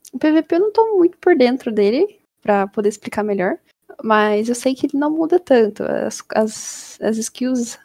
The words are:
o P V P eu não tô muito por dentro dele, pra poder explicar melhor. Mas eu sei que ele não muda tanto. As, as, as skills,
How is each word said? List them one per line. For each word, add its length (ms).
o 80
P 140
V 100
P 120
eu 60
não 120
tô 240
muito 220
por 180
dentro 340
dele, 480
pra 260
poder 220
explicar 340
melhor. 360
Mas 460
eu 60
sei 200
que 120
ele 100
não 140
muda 280
tanto. 440
As, 420
as, 680
as 160
skills, 680